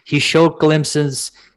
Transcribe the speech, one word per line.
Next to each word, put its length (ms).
He 160
showed 400
glimpses. 720